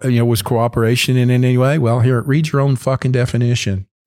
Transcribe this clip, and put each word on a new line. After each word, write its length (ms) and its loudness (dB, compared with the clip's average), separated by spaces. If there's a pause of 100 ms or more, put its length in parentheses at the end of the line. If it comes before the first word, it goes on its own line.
you 140 0
know, 60 2
was 160 0
cooperation 760 0
in 120 2
any 280 2
way. 220 2
Well, 200 0
here, 220 2
read 320 0
your 80 0
own 160 0
fucking 340 -2
definition. 760 -2 (200)